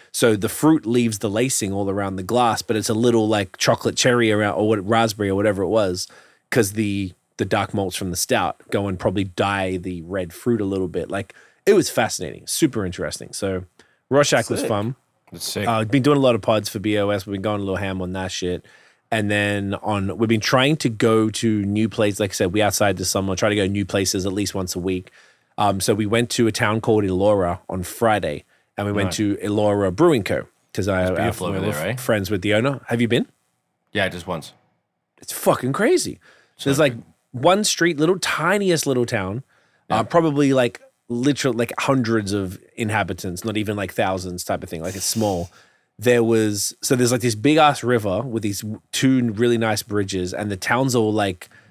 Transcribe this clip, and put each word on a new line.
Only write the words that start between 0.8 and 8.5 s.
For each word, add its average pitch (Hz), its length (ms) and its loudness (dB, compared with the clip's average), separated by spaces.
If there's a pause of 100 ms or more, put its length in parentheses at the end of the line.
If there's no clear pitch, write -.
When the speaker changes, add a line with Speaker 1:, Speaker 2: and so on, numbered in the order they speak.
Speaker 1:
leaves 117 320 0
the 104 140 -2
lacing 110 420 -2
all 98 160 -2
around 98 260 -4
the 92 80 -8
glass, 113 380 0
but - 140 -2
it's 107 140 -2
a 117 40 0
little, 113 340 4
like, 104 300 -2
chocolate - 380 0
cherry 120 360 4
around, 104 220 2
or 104 160 0
what, 101 180 0
raspberry 110 420 0
or 98 60 0
whatever 98 280 2
it 85 40 0
was, 95 400 0 (440)
'cause 101 220 2
the, 101 400 -2 (240)
the 110 80 0
dark 98 280 0
malts 98 220 -2
from 92 160 -6
the 85 60 -4
stout 101 520 -2